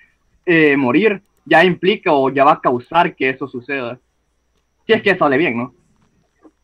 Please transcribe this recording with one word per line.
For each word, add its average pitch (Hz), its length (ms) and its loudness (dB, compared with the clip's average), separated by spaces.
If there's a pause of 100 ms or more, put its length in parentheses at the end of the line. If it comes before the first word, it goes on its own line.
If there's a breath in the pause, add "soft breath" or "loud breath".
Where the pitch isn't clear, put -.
(440 soft breath)
eh, 156 320 2
morir, 156 460 0 (240)
ya 165 160 4
implica 185 520 -2
o 135 160 0
ya 135 120 0
va 147 100 4
a 170 100 0
causar 165 520 -2
que 131 140 -4
eso 131 180 -6
suceda. 123 520 -10 (880)
Si 220 80 2
es - 80 -2
que 190 120 0
sale 147 220 0
bien, 139 220 -2
¿no? 123 160 -10 (880)